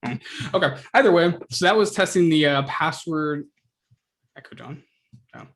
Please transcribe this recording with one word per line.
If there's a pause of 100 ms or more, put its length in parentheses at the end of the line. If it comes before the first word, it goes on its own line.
Hmm. (400)
Okay, (180)
either
way, (160)
so
that
was
testing
the,
uh,
password. (920)
Echo
John. (520)
Oh.